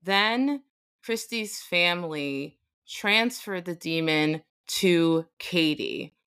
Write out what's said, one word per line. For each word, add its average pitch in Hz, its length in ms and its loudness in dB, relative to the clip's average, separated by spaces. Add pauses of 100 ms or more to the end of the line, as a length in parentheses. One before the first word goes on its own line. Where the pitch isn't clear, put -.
Then 233 600 0 (400)
Christy's 226 580 -6
family 156 960 -2 (300)
transferred 208 760 -2
the 175 100 -6
demon 156 680 0 (260)
to 165 580 4 (120)
Katie. 156 800 -2 (140)